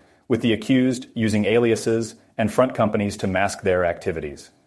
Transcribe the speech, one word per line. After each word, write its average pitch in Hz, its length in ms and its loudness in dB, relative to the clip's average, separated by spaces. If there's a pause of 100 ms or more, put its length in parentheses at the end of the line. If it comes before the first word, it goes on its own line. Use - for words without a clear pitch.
(280)
with 117 140 0
the 120 100 2
accused 127 640 0
using 107 320 0
aliases 113 680 0 (200)
and 107 160 0
front 127 220 2
companies 104 420 0
to - 100 -6
mask 98 360 -2
their 90 240 2
activities. 82 640 -6 (160)